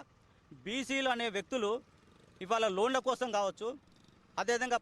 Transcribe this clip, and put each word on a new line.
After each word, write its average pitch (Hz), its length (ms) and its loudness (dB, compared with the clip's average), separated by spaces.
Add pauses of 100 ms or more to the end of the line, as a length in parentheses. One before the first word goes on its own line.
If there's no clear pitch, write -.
(640)
బీసీలు 262 500 0
అనే 233 120 -2 (100)
వ్యక్తులు 208 340 -2 (760)
ఇవాళ 220 220 2 (120)
లోన్ల 254 200 4 (100)
కోసం 247 280 0
కావచ్చు, 202 320 -2 (720)
అదేవిధంగా 240 400 2